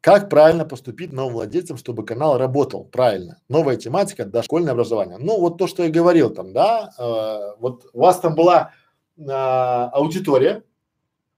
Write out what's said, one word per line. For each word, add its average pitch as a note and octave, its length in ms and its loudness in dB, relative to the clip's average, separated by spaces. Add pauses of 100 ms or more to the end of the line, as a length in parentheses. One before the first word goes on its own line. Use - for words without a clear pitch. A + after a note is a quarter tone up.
Как G3+ 280 6
правильно D#3 380 6
поступить C3+ 480 -14
новым C3 180 -6
владельцам, A#2 460 -6
чтобы A2 260 -10
канал C3 320 0
работал C3 480 -2
правильно? F#2+ 540 -2 (100)
Новая B2+ 280 2
тематика, B2+ 500 -4
дошкольное C3 460 -2
образование. G#2+ 460 -2
Ну, F#3+ 220 -2
вот E3+ 160 0
то, F#3 100 -2
что E3+ 160 -6
я E3 60 0
говорил E3+ 400 4
там, F#2+ 240 -10
да, G3+ 460 0
э, A2 600 -6
вот B2 360 -8
у A#2+ 60 -6
вас F3 200 4
там D#3+ 140 -2
была, E3 380 4 (440)
э, D#3+ 60 -20
аудитория, C3+ 1400 0 (760)